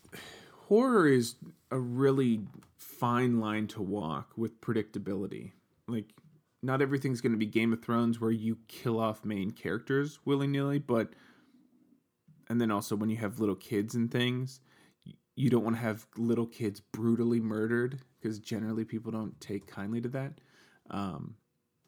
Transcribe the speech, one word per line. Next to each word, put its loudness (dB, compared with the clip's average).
horror 8
is 6
a 0
really 4
fine 2
line 0
to -8
walk -4
with -4
predictability. -4
Like, -6
not 0
everything's 0
gonna 2
be 0
Game 2
of -4
Thrones 0
where 0
you -2
kill -2
off -2
main -2
characters -4
willy-nilly, 0
but, 0
and 2
then 2
also -2
when -2
you -2
have -4
little 2
kids -4
and 0
things, -2
y-, -16
you 2
don't 4
wanna 0
have -4
little 0
kids -6
brutally 0
murdered, -2
'cause -4
generally -4
people -6
don't -6
take -8
kindly -6
to -6
that. -8
Um, -8